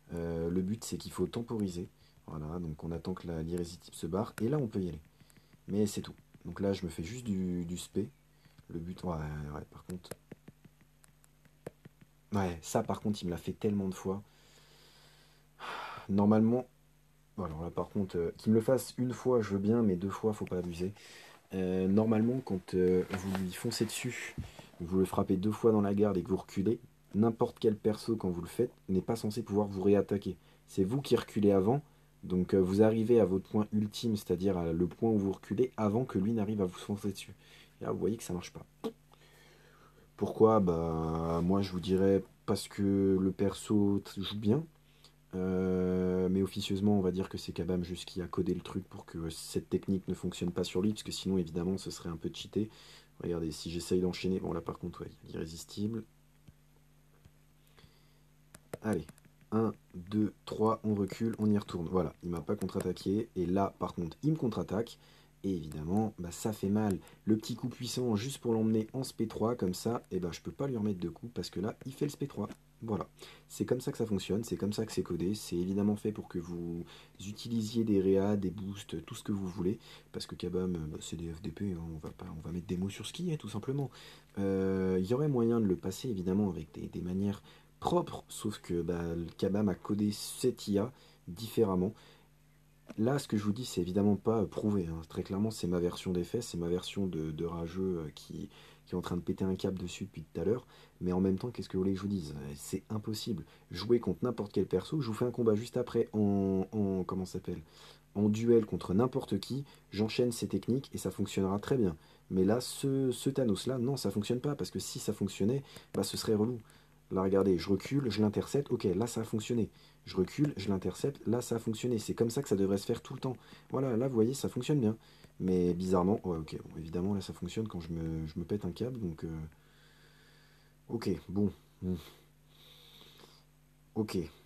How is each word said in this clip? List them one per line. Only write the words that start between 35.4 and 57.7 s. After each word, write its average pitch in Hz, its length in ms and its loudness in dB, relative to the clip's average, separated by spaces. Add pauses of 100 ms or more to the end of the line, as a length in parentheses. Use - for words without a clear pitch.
avant 110 260 2
que 117 160 -2
lui 104 140 2
n'arrive 107 280 0
à 95 40 4
vous 90 80 -4
foncer 101 400 -4
dessus. - 200 -14 (460)
Et - 60 -8
là, 110 80 -2
vous 98 60 -4
voyez 95 180 0
que - 60 -12
ça - 100 -6
marche - 180 -6
pas. - 140 -14 (1500)
Pourquoi ? 110 420 6
Bah, 82 800 0
moi, 95 200 4
je 95 100 -2
vous 90 80 -4
dirais 95 460 4 (200)
parce - 220 -2
que 98 500 4
le 95 140 4
perso 101 680 2
t-, - 220 -8
joue 101 160 -6
bien. 113 280 2 (720)
Euh, 92 920 2
mais 95 140 4
officieusement, 101 560 2
on - 20 2
va 92 80 2
dire 92 180 -2
que - 120 -10
c'est - 140 -10
Kabam 87 300 -2
juste 85 220 -8
qui - 160 -8
a 85 60 -6
codé 90 260 0
le 87 80 -4
truc - 260 -8
pour - 160 -14
que 82 280 -8
cette - 360 -6
technique 95 400 -2
ne 92 60 -2
fonctionne 87 380 -4
pas 90 120 -2
sur 90 160 -2
lui, 104 120 2
parce 107 100 -6
que - 100 -10
sinon, 95 280 0
évidemment, 87 400 -2
ce - 100 -8
serait 82 200 -10
un 82 80 -6
peu - 140 -6
cheaté. 107 380 -4 (500)
Regardez, 82 320 -2
si 82 200 -8
j'essaye 87 280 0
d'enchaîner, 92 400 0
bon, 87 140 -4
là, 85 80 -2
par - 160 -8
contre, 87 240 -10
ouais, 85 80 -10
il - 200 -20
y - 0 -
a - 40 -14
l'irrésistible. 85 720 -6 (2750)